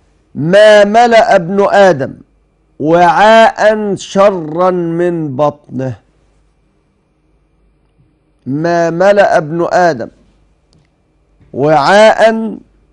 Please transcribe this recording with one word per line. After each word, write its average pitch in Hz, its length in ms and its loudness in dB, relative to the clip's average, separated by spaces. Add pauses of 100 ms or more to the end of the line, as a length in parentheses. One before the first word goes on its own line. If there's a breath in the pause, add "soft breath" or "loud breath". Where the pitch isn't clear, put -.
(360)
"ما 202 480 4
ملأ 226 520 2
ابن 196 360 -2
آدم 170 420 0 (680)
وعاء 202 1160 2
شرا 180 760 -2
من 170 640 -6
بطنه"، 131 600 -6 (2500)
ما 165 440 -2
ملأ 185 480 0
ابن 165 340 -4
آدم 160 380 -2 (1400)
وعاء 202 1040 0 (360)